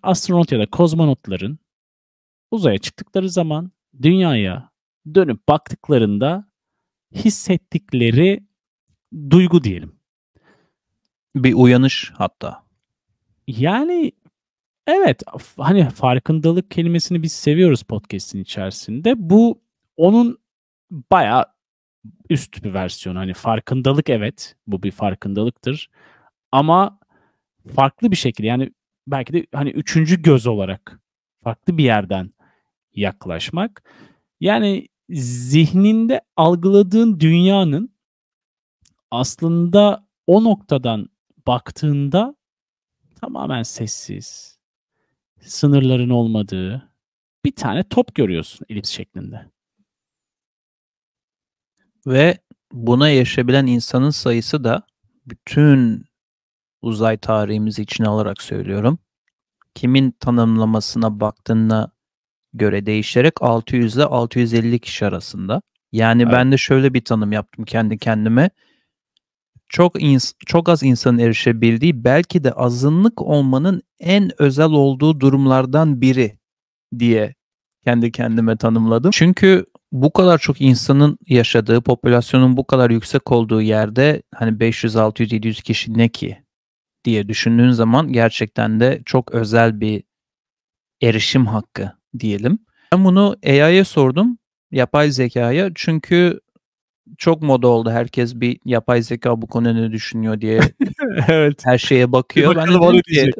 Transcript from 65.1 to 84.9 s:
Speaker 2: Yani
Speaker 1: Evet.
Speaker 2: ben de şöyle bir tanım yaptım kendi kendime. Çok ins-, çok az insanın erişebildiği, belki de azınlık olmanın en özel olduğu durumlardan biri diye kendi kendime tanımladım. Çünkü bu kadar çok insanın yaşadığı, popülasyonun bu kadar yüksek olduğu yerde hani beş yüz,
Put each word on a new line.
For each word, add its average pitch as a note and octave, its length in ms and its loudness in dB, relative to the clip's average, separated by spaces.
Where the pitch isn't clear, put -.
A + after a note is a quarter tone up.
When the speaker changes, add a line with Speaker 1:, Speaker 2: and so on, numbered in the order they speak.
Speaker 2:
Yani A2+ 300 4
Speaker 1:
Evet. A#2 100 2
Speaker 2:
ben B2+ 200 4
de C3+ 40 4
şöyle C3+ 380 2
bir B2+ 100 -2
tanım G#2+ 280 -2
yaptım G#2+ 320 -8
kendi A2 340 -4
kendime. A2+ 520 0
Çok - 340 0
ins-, C#3 320 2
çok E3+ 220 0
az E3+ 140 2
insanın B2 360 2
erişebildiği, A#2 840 0
belki D3+ 400 0
de B2 80 0
azınlık D3 720 0
olmanın D3 600 0
en F#3+ 420 0
özel D3 280 2
olduğu C#3+ 500 2
durumlardan C3+ 800 2
biri B2+ 380 0
diye A2+ 360 0
kendi A#2+ 280 0
kendime A2+ 440 -2
tanımladım. A2+ 580 0
Çünkü F3+ 500 4
bu C3+ 200 0
kadar F3+ 260 4
çok - 220 -4
insanın C#3 640 4
yaşadığı, A#2 560 2
popülasyonun B2+ 760 2
bu C3 100 -4
kadar B2+ 240 2
yüksek A#2 420 -2
olduğu A2 300 2
yerde A2 600 0
hani A2 260 -2
beş A2+ 240 -2
yüz, A2 120 -2